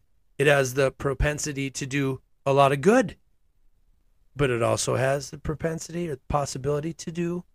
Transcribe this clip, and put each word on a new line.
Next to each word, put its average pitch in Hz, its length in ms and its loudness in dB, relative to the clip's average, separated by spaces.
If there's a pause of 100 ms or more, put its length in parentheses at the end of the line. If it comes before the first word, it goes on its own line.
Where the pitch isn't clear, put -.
(380)
it 139 100 2
has 135 280 4
the 135 160 2
propensity 143 800 -4
to - 140 -8
do 135 360 -2 (240)
a 139 80 2
lot 139 180 8
of 139 100 0
good, 202 360 4 (1160)
but 135 140 2
it 117 120 0
also 113 340 0
has 135 340 0
the 156 80 -14
propensity 165 720 -6
or 143 60 -8
the - 120 -12
possibility 147 640 -4
to - 180 -12
do 175 320 -4 (120)